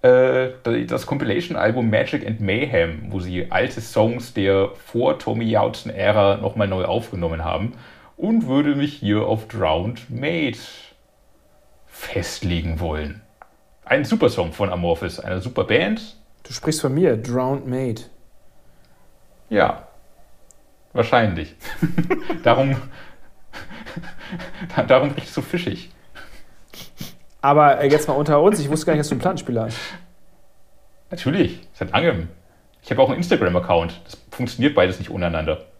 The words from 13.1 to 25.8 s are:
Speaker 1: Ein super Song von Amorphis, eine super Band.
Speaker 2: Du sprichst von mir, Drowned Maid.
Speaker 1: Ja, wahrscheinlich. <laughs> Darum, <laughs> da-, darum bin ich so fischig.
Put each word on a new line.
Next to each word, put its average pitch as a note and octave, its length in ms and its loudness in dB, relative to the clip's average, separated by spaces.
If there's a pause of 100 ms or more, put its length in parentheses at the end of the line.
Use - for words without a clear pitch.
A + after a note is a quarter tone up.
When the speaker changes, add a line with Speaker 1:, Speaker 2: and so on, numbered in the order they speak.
Speaker 1:
Ein C#3 200 0
super A3 240 2
Song E2+ 240 -2
von G2 160 0
Amorphis, F2 500 -2
eine F#2 220 -6
super B2 220 -4
Band. G3 520 0 (280)
Speaker 2:
Du - 100 -14
sprichst - 280 -4
von C3+ 120 0
mir, D3+ 240 4
Drowned B2+ 500 -2
Maid. B2+ 420 -4 (1400)
Speaker 1:
Ja, - 380 2 (1080)
wahrscheinlich. A2 600 2 (440)
<laughs> - 440 -2
Darum, C3+ 320 4
<laughs> - 2000 -12
da-, - 80 0
darum C3+ 260 4
bin C#3+ 140 -8
ich - 80 -16
so - 100 -4
fischig. - 500 -6 (1500)